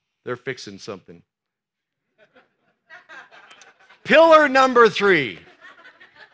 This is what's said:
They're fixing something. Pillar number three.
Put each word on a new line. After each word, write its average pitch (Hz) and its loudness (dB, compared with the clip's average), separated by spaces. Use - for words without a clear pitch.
They're 123 -10
fixing 117 -16
something. 90 -20
Pillar 311 4
number 254 2
three. 156 -4